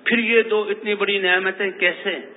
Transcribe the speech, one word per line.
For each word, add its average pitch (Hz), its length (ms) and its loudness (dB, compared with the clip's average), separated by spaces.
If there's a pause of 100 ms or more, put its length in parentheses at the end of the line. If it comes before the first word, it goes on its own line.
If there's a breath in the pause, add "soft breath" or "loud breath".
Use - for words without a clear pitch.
پھر 233 140 2
یہ 226 240 4
دو 214 260 2
اتنی 208 260 -4
بڑی 202 240 0
نعمتیں 190 520 0
کیسے؟ 175 480 -2 (180)